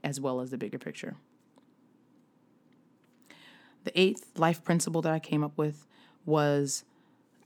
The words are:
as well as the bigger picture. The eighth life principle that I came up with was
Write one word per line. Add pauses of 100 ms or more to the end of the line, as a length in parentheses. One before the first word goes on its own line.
as
well
as
the
bigger
picture. (2750)
The
eighth
life
principle
that
I
came
up
with (400)
was (600)